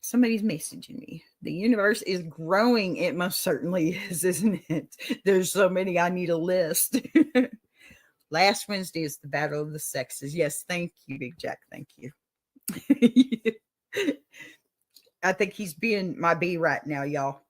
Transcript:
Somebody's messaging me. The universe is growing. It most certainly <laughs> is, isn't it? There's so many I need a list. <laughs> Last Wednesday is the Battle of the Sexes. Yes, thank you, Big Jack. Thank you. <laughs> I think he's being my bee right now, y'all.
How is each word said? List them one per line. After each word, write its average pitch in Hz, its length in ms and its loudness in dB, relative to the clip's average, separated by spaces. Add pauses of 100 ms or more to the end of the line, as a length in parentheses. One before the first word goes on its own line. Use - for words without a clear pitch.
Somebody's 226 420 2
messaging - 560 -6
me. - 260 -16 (180)
The 156 100 -8
universe 208 500 2
is 180 200 -4
growing. 185 720 2
It 180 180 -2
most 180 260 -2
certainly 175 500 0
<laughs> 185 200 -6
is, 180 140 -4
isn't 185 440 2
it? - 280 -4 (280)
There's 185 280 4
so 190 160 4
many 185 300 0
I 175 100 4
need 180 220 -2
a 170 60 2
list. 175 640 0
<laughs> - 1300 -2
Last 190 380 2
Wednesday 185 340 -4
is 147 160 -6
the 147 100 -16
Battle 147 340 -2
of 151 100 -6
the 156 60 -10
Sexes. 139 560 -8
Yes, 160 340 0
thank 175 240 -4 (140)
you, 135 120 -10
Big 139 200 -10
Jack. - 220 -8 (100)
Thank - 260 -14
you. - 140 -14 (580)
<laughs> 233 840 2 (1700)
I 185 100 0
think 196 220 -2
he's 185 200 -10
being 202 440 -2
my 170 160 2
bee 175 220 -2
right 160 300 0
now, 143 180 -4
y'all. 139 460 -4